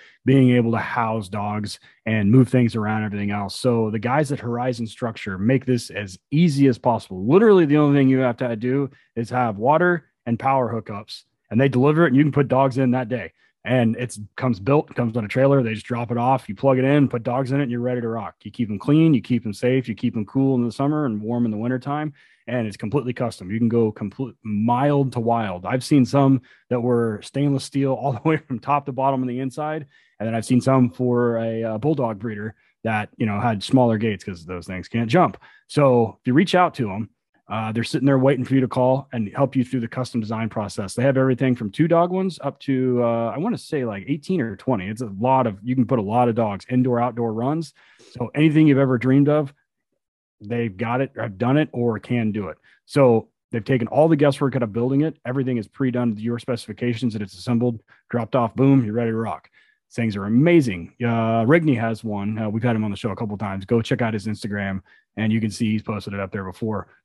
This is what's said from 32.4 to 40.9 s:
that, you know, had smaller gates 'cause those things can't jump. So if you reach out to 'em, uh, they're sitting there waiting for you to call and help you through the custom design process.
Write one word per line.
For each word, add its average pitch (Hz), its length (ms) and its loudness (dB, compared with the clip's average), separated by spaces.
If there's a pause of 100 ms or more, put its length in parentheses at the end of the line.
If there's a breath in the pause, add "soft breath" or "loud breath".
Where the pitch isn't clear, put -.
that, 107 340 -2
you 117 80 0
know, 104 120 -2
had 110 240 -2
smaller 120 360 2
gates 107 260 -4
'cause 85 220 -12
those 87 200 -10
things 92 220 -10
can't 117 220 -4
jump. 147 260 2 (300 soft breath)
So 123 560 2
if - 40 -6
you 127 60 2
reach 170 220 4
out 180 200 4
to 110 160 -4
'em, 107 200 -8 (400)
uh, 110 220 -6
they're 113 120 -2
sitting 131 200 -2
there 139 140 4
waiting 131 260 2
for 127 100 0
you 135 60 4
to 127 80 0
call 131 440 0
and 110 220 -4
help 139 220 0
you 127 80 2
through 127 160 -4
the 113 80 -6
custom 123 320 -6
design 110 300 -6
process. 101 440 -6